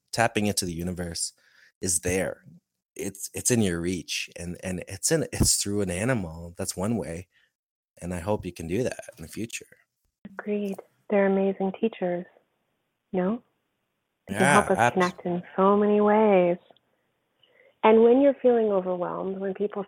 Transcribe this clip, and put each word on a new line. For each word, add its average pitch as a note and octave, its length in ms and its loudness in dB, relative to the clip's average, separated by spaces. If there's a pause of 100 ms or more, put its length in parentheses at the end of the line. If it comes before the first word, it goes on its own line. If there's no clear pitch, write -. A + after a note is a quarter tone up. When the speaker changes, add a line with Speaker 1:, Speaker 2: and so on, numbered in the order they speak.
(120)
Speaker 1:
tapping A2 340 0
into G2+ 180 -2
the F2 100 -4
universe E2+ 580 -8 (500)
is F#2 180 -2
there. F2+ 440 -2 (520)
It's, - 380 -10
it's - 160 -2
in A#2+ 120 4
your F2 180 0
reach, F2 580 -6
and, F2 260 -10
and F#2 240 -6
it's - 240 -4
in, D#3+ 200 0
it's - 240 0
through G2+ 260 -2
an F#2 80 -2
animal. F2 640 -4
That's - 200 -8
one G#2 200 -2
way. E2+ 320 -8 (720)
And F2 140 -8
I F2 60 -6
hope G2+ 260 -4
you F2 60 -8
can D#2+ 160 -12
do G2 160 -2
that - 200 -6 (140)
in D#2+ 40 -18
the D#2 60 -14
future. - 380 -12 (580)
Speaker 2:
Agreed. G3+ 520 -8 (320)
They're G3+ 180 2
amazing G3 540 0
teachers, F3+ 460 -4 (840)
no? F#3+ 300 -2 (840)
They G2 80 -10
can G#2 80 0
Speaker 1:
Yeah, C#3 120 6
Speaker 2:
help - 180 4
us F#3 60 2
Speaker 1:
abs- A#2+ 160 4
Speaker 2:
connect F3+ 300 0
in F3+ 180 -4 (120)
so G3 220 4
many G#3 240 4
ways. G#3 560 4 (1300)
And A3 180 8
when A#3+ 180 8
you're C#4 220 6
feeling A3+ 300 4
overwhelmed, F3+ 640 -4
when G3 160 -4
people G3+ 340 -6